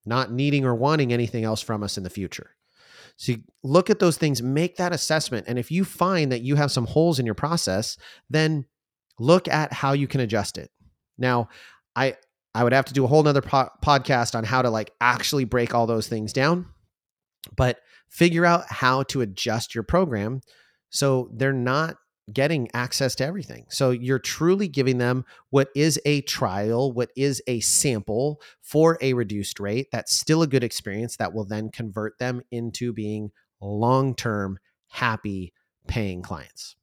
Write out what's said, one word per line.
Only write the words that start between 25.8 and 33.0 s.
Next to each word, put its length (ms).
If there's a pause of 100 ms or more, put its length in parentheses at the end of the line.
a 160
trial, 680
what 240
is 320
a 140
sample 800 (200)
for 400
a 120
reduced 480
rate. 320
That's 200
still 280
a 60
good 160
experience 540
that 160
will 120
then 240
convert 500
them 220 (100)
into 400
being 400 (300)